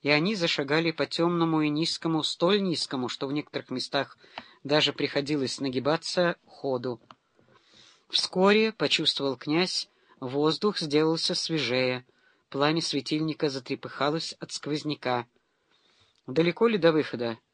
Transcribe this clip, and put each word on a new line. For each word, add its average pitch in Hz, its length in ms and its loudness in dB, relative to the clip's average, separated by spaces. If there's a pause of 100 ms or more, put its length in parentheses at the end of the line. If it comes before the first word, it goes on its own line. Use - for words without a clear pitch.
и 139 80 -2
они 160 260 2
зашагали 160 560 0
по 143 140 -2
тёмному 170 560 0
и 151 80 2
низкому, 160 540 -2
столь 196 400 0
низкому, 135 460 -2
что - 180 -6
в 135 60 -4
некоторых 143 360 -6
местах 127 480 -4 (460)
даже 143 300 2
приходилось 143 680 -2
нагибаться, 143 880 0
ходу. 127 560 -6 (1080)
Вскоре, 208 600 4
почувствовал 139 680 0
князь, 165 520 0 (300)
воздух 151 600 0
сделался 160 560 0
свежее, 127 680 -2 (440)
пламя 151 320 2
светильника 156 680 -2
затрепыхалось 135 840 -4
от - 180 -14
сквозняка. 139 760 -4 (1000)
«Далеко 170 400 2
ли 220 100 2
до 165 140 6
выхода?» — 120 460 0 (160)